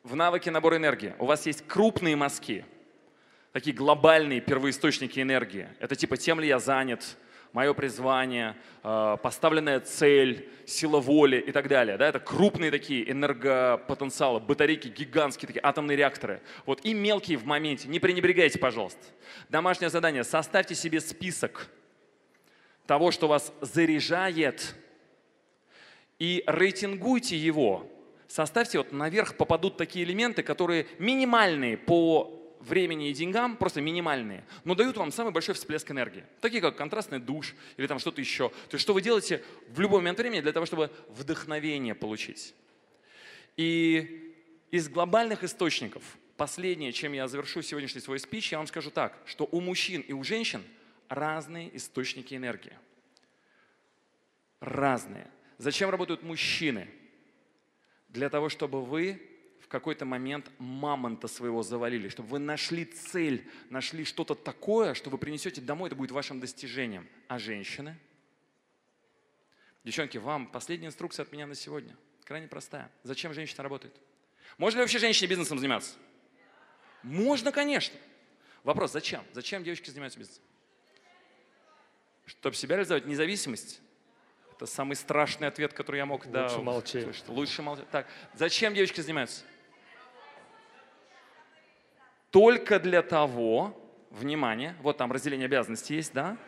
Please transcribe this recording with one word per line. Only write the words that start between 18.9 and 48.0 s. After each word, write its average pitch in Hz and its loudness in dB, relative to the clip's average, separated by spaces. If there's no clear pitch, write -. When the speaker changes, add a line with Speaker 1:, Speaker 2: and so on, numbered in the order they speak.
Speaker 1:
Домашнее 175 2
задание. 156 2
Составьте 160 0
себе 160 0
список - -6
того, 156 4
что 156 2
вас 147 2
заряжает, 160 0
и 175 0
рейтингуйте 196 2
его. 151 2
Составьте, 170 0
вот - -4
наверх 160 0
попадут 165 2
такие 175 -4
элементы, 190 0
которые 165 0
минимальные 208 4
по 165 4
времени 156 0
и - -4
деньгам, 208 0
просто 180 -2
минимальные, 143 -2
но 175 0
дают 233 4
вам 156 -2
самый 226 -2
большой 165 -2
всплеск - -6
энергии. 117 -6
Такие 233 0
как 165 0
контрастный 147 -6
душ 135 -8
или 135 -2
там 135 -4
что-то 160 -6
ещё. 123 -2
То - -12
есть - -4
что 208 2
вы 190 4
делаете 196 0
в 123 -8
любой 196 4
момент 175 0
времени 233 -2
для 147 0
того, 165 0
чтобы 156 0
вдохновение 143 -4
получить. - -8
И 165 2
из 165 0
глобальных 185 2
источников, 151 -2
последнее, 156 -4
чем 147 -6
я 131 -4
завершу 139 -6
сегодняшний 139 -8